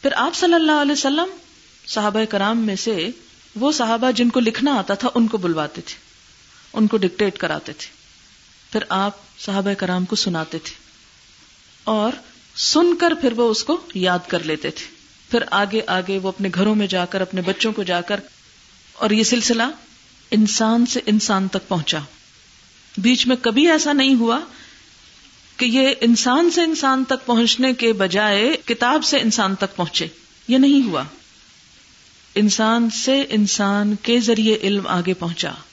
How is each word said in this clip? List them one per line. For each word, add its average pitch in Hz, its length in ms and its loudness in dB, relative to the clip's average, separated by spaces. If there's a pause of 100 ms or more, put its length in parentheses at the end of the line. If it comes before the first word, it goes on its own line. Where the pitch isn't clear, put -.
پھر 277 100 0
آپ 311 240 -2
صلی 349 180 2
اللہ 320 180 4
علیہ 294 200 2
وسلم 294 380 0 (580)
صحابہ 208 420 -2
کرام 220 360 0
میں 202 100 -2
سے 196 340 -4 (460)
وہ 254 160 0
صحابہ 240 400 0
جن 240 180 2
کو 254 100 0
لکھنا 240 380 0
آتا 196 160 -2
تھا، 233 220 -2
ان 233 120 4
کو 220 100 -2
بلواتے 160 440 -4
تھے، - 140 -16 (800)
ان 220 140 2
کو 220 100 0
ڈکٹیٹ 190 400 -2
کراتے 151 360 -6
تھے، - 140 -16 (840)
پھر 220 80 -2 (100)
آپ 196 220 0 (280)
صحابہ 196 340 -2
کرام 180 320 -2
کو 180 100 -4
سناتے 160 440 -4
تھے - 140 -14 (1120)
اور 214 280 -2 (440)
سن 349 400 2
کر 339 260 2
پھر 254 100 2
وہ 233 180 2
اس 220 140 -2
کو 330 180 -2 (140)
یاد 180 320 0
کر 175 160 -4
لیتے 156 280 -6
تھے۔ - 140 -14 (460)
پھر 233 200 0
آگے 202 360 0
آگے 185 360 -2
وہ 190 40 -2
اپنے 190 260 -4
گھروں 202 220 2
میں 208 120 0
جا 185 180 -2
کر، 190 160 -4
اپنے 185 200 -4
بچوں 190 320 -2
کو 208 100 -4
جا 175 180 -2
کر 202 180 -4 (800)
اور 220 100 0
یہ 214 140 4
سلسلہ 233 400 0 (680)
انسان 220 540 2
سے 247 200 -2
انسان 202 420 2
تک 185 200 -4
پہنچا۔ 160 320 -2 (1000)
بیچ 233 300 2
میں 254 140 2
کبھی 254 280 2
ایسا 302 240 2
نہیں 269 220 4
ہوا 233 240 0 (1160)
کہ 254 80 -2
یہ 262 360 4
انسان 247 500 4
سے 339 120 2
انسان 269 400 0
تک 254 220 -4
پہنچنے 240 480 2
کے 233 200 2
بجائے 208 640 2 (100)
کتاب 247 380 0
سے 285 140 0
انسان 208 380 0
تک 190 200 -4
پہنچے، 165 320 -4 (400)
یہ 247 100 4
نہیں 277 300 6
ہوا۔ 151 160 -2 (1300)
انسان 220 540 2
سے 269 400 0
انسان 208 720 0
کے 240 160 2
ذریعے 220 420 2
علم 196 260 -2
آگے 180 260 -2
پہنچا۔ 170 380 -6 (220)